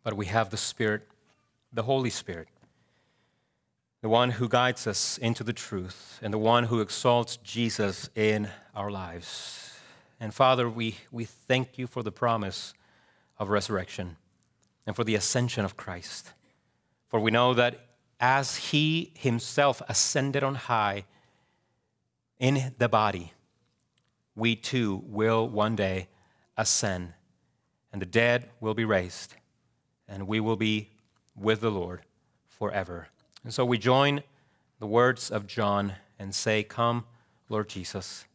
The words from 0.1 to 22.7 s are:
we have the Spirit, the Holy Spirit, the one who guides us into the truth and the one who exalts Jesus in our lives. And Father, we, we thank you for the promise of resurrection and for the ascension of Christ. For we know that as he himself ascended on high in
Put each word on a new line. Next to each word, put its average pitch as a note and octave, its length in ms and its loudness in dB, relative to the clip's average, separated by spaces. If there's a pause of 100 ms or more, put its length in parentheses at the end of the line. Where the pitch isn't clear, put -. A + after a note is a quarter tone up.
we G2 140 -4
have A2 240 0
the A2 60 -8
Spirit, G#2+ 500 -2 (680)
the A#2+ 80 -4
Holy B2+ 300 0
Spirit, E2+ 360 -10 (1500)
the A2 80 -4
one A#2+ 200 4
who A#2+ 180 -2
guides B2+ 380 2
us - 320 -2
into A#2 260 -2
the A2+ 100 -4
truth - 680 -10
and G#2+ 100 -4
the G#2+ 60 -2
one A#2 280 4
who A2+ 160 0
exalts A#2+ 560 2
Jesus A2 760 -2
in G#2+ 360 0 (260)
our G2+ 160 -6
lives. - 880 -12 (400)
And A2 120 -8
Father, B2+ 380 4
we, A2+ 280 -4 (140)
we A#2 140 -6
thank B2+ 540 -2
you B2+ 80 -6
for A#2+ 160 -6
the G#2+ 80 -4
promise A2 640 -2 (640)
of G2+ 100 -4
resurrection F#2+ 680 -2 (720)
and G#2+ 100 -6
for A#2+ 80 -2
the G#2+ 120 0
ascension A#2+ 500 0
of F#2 100 -6
Christ. - 580 -14 (760)
For A2+ 120 0
we A2 120 4
know B2 240 6
that A#2+ 320 2 (300)
as C3 380 2
he D#3 580 0
himself C3 760 0
ascended C3+ 520 0
on C3+ 140 -2
high G#2 480 0 (1400)
in C3 380 2